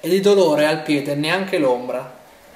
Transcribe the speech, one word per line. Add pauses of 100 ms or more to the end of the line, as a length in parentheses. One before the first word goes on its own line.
E
di
dolore
al
piede
neanche
l'ombra. (380)